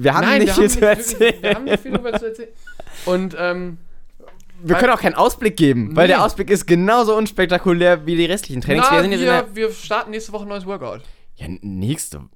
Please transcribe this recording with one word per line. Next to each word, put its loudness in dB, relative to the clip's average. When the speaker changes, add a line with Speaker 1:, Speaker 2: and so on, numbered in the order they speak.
Speaker 1:
wir 4
haben 2
Speaker 2:
Nein, 4
Speaker 1:
nicht 2
Speaker 2:
wir 6
Speaker 1:
viel 2
Speaker 2:
haben 4
Speaker 1:
zu -6
Speaker 2:
nicht, -4
wir, 4
Speaker 1:
erzählen. -2
Speaker 2:
wir 0
haben -8
nicht 0
viel -14
drüber -4
zu -8
erzählen. -14
Und, -2
ähm, -6
Speaker 1:
Wir 2
Speaker 2:
weil 2
Speaker 1:
können 6
auch 0
keinen 0
Ausblick 2
geben, 2
weil 6
der 6
Speaker 2:
Nee. 2
Speaker 1:
Ausblick -2
ist 0
genauso 4
unspektakulär 2
wie -2
die 2
restlichen -4
Trainings. 2
Speaker 2:
Na, 4
Speaker 1:
Wir 4
sind 0
jetzt 0
in 0
Speaker 2:
wir, 2
Speaker 1:
der -8
Speaker 2:
wir -2
starten -6
nächste -10
Woche -10
ein -12
neues -10
Workout. -10
Speaker 1:
Ja, -14
n-, -10
nächste. -6